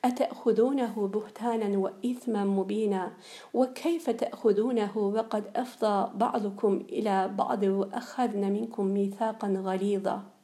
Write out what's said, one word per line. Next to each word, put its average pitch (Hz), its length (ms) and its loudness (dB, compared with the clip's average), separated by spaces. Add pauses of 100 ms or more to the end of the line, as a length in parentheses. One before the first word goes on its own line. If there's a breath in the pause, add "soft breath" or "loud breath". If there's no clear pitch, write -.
أتأخذونه 226 1080 2
بهتانا 214 640 -2
وإثما 214 680 -2
مبينا، 196 680 0 (420 loud breath)
وكيف 269 560 0
تأخذونه 220 880 2
وقد 214 460 0 (120)
أفضى 208 600 0
بعضكم 202 720 0
إلى 190 380 0 (100)
بعض 202 260 2
وأخذن 202 880 0
منكم 214 340 -2
ميثاقا 202 600 0
غليظا. 190 760 0 (200)